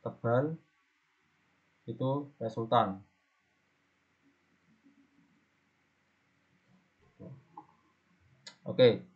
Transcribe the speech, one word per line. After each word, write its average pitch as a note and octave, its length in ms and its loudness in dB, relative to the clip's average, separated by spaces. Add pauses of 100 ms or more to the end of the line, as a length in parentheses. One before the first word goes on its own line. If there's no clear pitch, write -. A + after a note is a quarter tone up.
Tebal B2+ 560 -2 (1300)
itu C3+ 560 -6
resultan. A2+ 640 0 (4000)
Oke. F#2+ 400 4 (120)